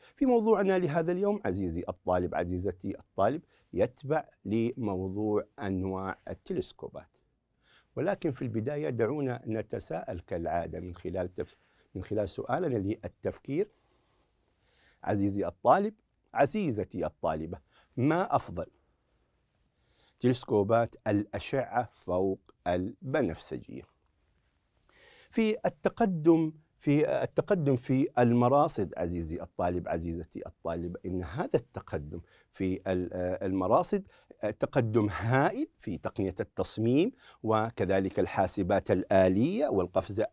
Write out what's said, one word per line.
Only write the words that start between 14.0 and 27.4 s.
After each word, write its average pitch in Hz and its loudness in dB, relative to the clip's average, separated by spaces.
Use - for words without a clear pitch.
عزيزي 101 0
الطالب، 190 4
عزيزتي 117 -2
الطالبة، 80 -4
ما 156 2
أفضل؟ 87 -6
تلسكوبات 113 2
الأشعة 104 -2
فوق 92 -2
البنفسجية. 92 -4
في 220 2
التقدم، 165 4
في 143 2
التقدم 143 2